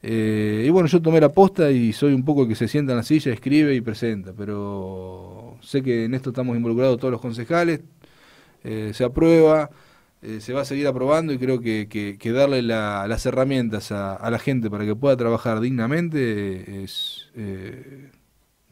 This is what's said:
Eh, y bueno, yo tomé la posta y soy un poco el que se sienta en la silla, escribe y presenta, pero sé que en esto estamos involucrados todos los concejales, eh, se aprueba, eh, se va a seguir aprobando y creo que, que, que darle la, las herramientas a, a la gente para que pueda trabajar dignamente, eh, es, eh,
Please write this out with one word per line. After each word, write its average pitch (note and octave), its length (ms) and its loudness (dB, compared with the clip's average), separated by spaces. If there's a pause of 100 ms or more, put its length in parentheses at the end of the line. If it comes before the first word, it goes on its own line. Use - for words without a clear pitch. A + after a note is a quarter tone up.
Eh, A2 640 0
y - 20 4
bueno, F3 200 4
yo F3 120 4
tomé D#3+ 200 4
la D3 80 6
posta F3+ 420 4
y A#2 220 2
soy C#3+ 200 2
un C3 120 2
poco C#3+ 180 4
el A#2 60 2
que A2 60 0
se A#2 120 -2
sienta C#3+ 240 0
en A#2+ 60 0
la A2+ 60 -2
silla, D3+ 280 2
escribe C#3+ 420 2
y B2+ 80 2
presenta, G#2 520 -4
pero G2 1300 -10
sé C#3 200 -4
que A#2+ 220 0
en A#2 100 -4
esto C3 180 -6
estamos B2+ 260 -4
involucrados A#2 420 2
todos C3 140 -2
los A#2+ 80 -6
concejales, D3 580 -2 (880)
eh, G#2+ 280 -6
se B2 120 0
aprueba, D#3 640 6 (520)
eh, A2 200 -12
se B2+ 100 -10
va C3+ 100 -2
a C3+ 40 -4
seguir C#3 220 -2
aprobando C#3+ 440 0
y C3 60 -2
creo B2+ 240 0
que, A2 280 -2
que, G2+ 300 -6
que A2+ 140 -4
darle C3+ 300 4
la, G#2 440 -2
las A2+ 180 -4
herramientas B2 680 0
a, G2 220 -6
a - 140 -6
la A#2 100 -2
gente B2 300 -2
para G#2 160 -4
que G#2 80 0
pueda C3 220 2
trabajar A#2 460 0
dignamente, C3+ 580 -2
eh, G2+ 640 -4
es, - 540 -12
eh, B2+ 760 -12 (600)